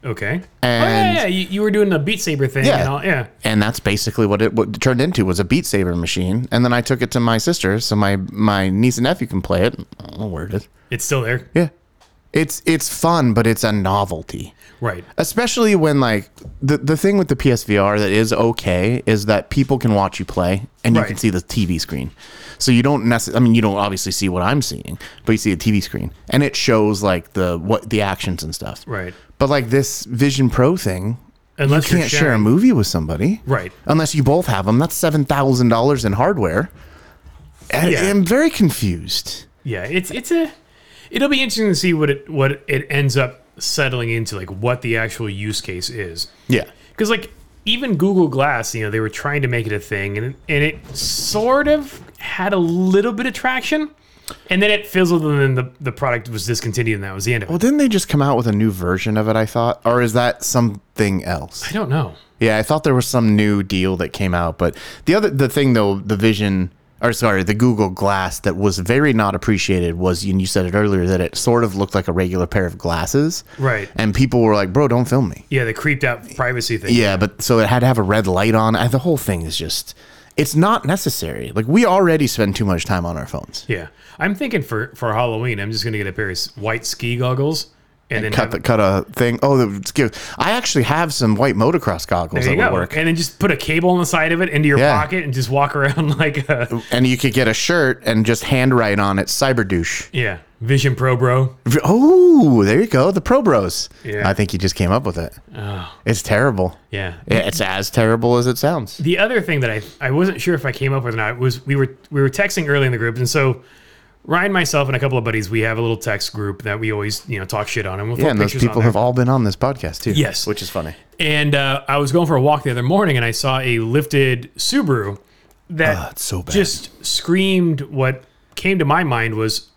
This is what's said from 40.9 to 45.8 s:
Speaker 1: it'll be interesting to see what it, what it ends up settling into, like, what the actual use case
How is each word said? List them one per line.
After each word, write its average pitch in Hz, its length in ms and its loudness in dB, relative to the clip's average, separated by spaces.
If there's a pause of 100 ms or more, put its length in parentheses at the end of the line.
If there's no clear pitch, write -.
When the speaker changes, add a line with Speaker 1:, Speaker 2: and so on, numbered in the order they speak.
Speaker 1:
it'll 277 180 0
be 269 140 2
interesting 220 260 0
to 185 60 2
see 180 200 0
what 151 160 2
it, 139 200 -6
what 139 380 0
it 135 200 -2
ends 139 280 0
up 127 260 -2 (160)
settling 123 520 -2
into, 113 260 -4
like, 92 140 -10
what 120 320 -4
the 113 140 -2
actual 113 320 -6
use 104 320 -6
case 90 300 -8